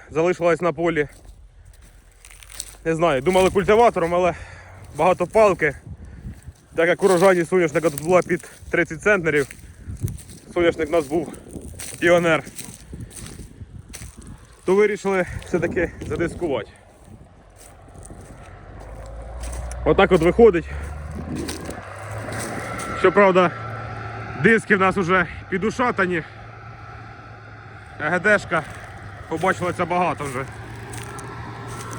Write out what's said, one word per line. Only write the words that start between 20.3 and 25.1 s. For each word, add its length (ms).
Щоправда, 520
диски 340
в 40
нас 160
уже 300